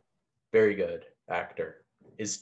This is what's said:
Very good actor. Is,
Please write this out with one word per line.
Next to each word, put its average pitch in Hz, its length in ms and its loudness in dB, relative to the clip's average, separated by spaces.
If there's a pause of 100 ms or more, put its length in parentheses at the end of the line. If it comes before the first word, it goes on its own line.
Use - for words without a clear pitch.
(520)
Very 107 240 6
good 85 300 -4 (240)
actor. 87 560 -6 (320)
Is, 104 240 -6